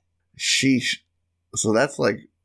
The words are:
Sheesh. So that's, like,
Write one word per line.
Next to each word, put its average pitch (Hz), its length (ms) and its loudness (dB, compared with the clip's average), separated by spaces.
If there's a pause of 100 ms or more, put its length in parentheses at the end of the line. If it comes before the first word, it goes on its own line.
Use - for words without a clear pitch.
(380)
Sheesh. - 600 0 (580)
So - 160 0
that's, 127 260 0
like, 110 300 -2 (160)